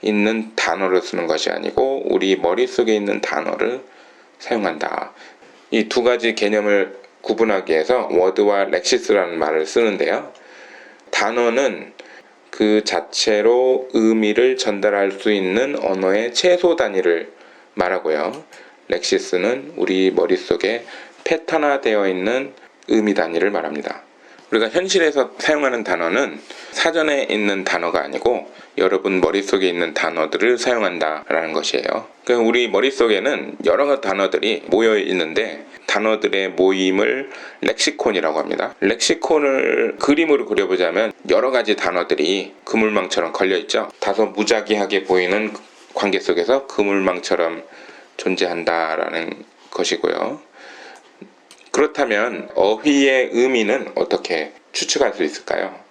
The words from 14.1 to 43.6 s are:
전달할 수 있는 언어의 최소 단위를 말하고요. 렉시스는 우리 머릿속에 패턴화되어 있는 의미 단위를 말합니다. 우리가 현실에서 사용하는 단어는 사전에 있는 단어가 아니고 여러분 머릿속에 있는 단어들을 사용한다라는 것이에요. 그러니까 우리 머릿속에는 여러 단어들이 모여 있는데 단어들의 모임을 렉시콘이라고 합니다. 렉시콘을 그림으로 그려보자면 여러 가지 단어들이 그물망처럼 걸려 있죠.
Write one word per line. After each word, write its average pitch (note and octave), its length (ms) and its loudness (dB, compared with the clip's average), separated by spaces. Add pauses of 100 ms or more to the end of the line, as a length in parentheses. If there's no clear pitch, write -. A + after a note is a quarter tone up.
전달할 G2+ 540 0
수 G2 200 -2
있는 G#2 500 0
언어의 F#2+ 520 0
최소 F3+ 420 4
단위를 F#2 560 0 (420)
말하고요. F2+ 680 -2 (460)
렉시스는 F#2+ 880 -2
우리 F#2 340 2
머릿속에 F2+ 720 0 (400)
패턴화되어 C#3 840 0
있는 A2 440 -2 (360)
의미 G#2 240 2
단위를 E2+ 360 0
말합니다. D#2 540 -6 (480)
우리가 A2 180 2
현실에서 D#3+ 680 0
사용하는 C#3 440 0
단어는 F2 560 -2 (320)
사전에 D#3 580 0
있는 G2+ 340 0
단어가 E2+ 400 -2
아니고 D2+ 480 -4 (260)
여러분 F#2 420 2
머릿속에 F#2+ 480 0
있는 E2+ 260 -2
단어들을 E2 680 0
사용한다라는 E2 920 -2
것이에요. D#2 540 -2 (160)
그러니까 A#2+ 240 2
우리 A#2 200 2
머릿속에는 A2 1000 0
여러 C3+ 340 2
단어들이 G2 680 0
모여 G#2+ 300 4
있는데 F2+ 680 -2 (220)
단어들의 G#2 600 0
모임을 F#2+ 800 2 (320)
렉시콘이라고 D#2+ 800 0
합니다. C#2+ 400 -4
렉시콘을 C3+ 1200 0
그림으로 D3 460 2
그려보자면 F#2 680 0 (160)
여러 A#2 220 4
가지 G#2+ 240 2
단어들이 F2 800 0 (100)
그물망처럼 G2 720 0
걸려 F#2+ 240 2
있죠. F#2 320 -2 (100)